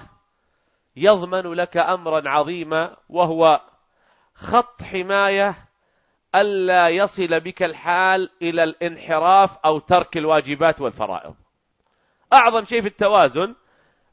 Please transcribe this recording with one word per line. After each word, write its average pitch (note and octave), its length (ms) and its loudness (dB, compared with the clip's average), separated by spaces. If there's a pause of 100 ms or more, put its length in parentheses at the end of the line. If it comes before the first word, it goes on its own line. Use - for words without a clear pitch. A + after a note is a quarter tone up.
(960)
يضمن F3+ 560 -2
لك F3 240 -6
أمرا E3 520 -2
عظيما، D#3+ 680 -4 (120)
وهو D#3+ 520 2 (760)
خط - 480 -2
حماية G3 720 -2 (800)
ألا F#3 540 2
يصل E3+ 520 -2
بك F3+ 220 -8
الحال F3+ 680 -2 (120)
إلى E3 220 0
الانحراف E3+ 1000 0
أو D#3 140 2
ترك - 380 0
الواجبات D3+ 640 -2
والفرائض. G2+ 540 -8 (1000)
أعظم A#3 320 4
شيء A#3 160 -4
في G3+ 80 -4
التوازن G3 680 2 (580)